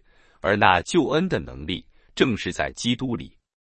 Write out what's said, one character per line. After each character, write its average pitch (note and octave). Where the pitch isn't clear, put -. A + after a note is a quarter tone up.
而 G2
那 G2+
救 D#3+
恩 E3
的 C3
能 A#2+
力 F2+
正 B2+
是 F2+
在 C#2+
基 A#2+
督 A#2+
里。 -